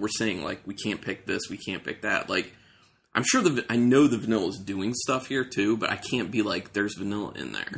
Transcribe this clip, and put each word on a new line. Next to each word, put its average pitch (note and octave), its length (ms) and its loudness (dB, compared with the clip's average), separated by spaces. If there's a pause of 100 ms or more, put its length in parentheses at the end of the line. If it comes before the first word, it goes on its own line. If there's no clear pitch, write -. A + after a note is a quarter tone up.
we're G#2 80 -2
saying, G#2 340 0
like, F#2 240 -6
"We G2 80 -10
can't - 280 -4
pick - 240 -8
this, - 240 -4
we G2 80 -8
can't - 260 -8
pick - 160 -8
that." G2+ 300 -2
Like, F#2+ 200 0 (640)
I'm B2+ 120 2
sure C4 160 4
the F3 80 6
va-, A#2+ 180 0
I A#2 80 2
know B2+ 300 8
the A#2+ 100 4
vanilla G#2 320 0
is G2 160 -6
doing G2 300 -2
stuff B2+ 320 -2
here, C3+ 180 -2
too, G#2+ 320 2
but A2 140 0
I G#2 60 0
can't G#2 340 -2
be A2 100 0
like, G2 320 -2
"There's G#2 240 0
vanilla G2+ 360 -4
in B1 200 -8
there." G1+ 260 -6